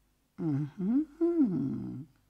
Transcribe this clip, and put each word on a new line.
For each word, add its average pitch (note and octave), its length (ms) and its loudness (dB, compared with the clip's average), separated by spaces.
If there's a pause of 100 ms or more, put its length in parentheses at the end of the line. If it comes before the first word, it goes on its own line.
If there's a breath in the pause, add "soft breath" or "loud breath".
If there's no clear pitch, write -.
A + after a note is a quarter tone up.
(420)
Mhm. F#3 1600 0 (240)